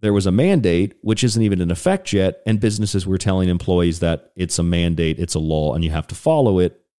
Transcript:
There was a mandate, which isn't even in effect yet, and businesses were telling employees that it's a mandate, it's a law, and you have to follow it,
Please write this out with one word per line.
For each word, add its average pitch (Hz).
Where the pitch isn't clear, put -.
There 107
was 101
a 95
mandate, 107
which 107
isn't 113
even 101
in 87
effect 185
yet, 95
and 110
businesses 104
were 95
telling 92
employees 87
that 82
it's 90
a 85
mandate, 85
it's 87
a 82
law, 78
and 82
you 80
have 78
to -
follow 135
it, 90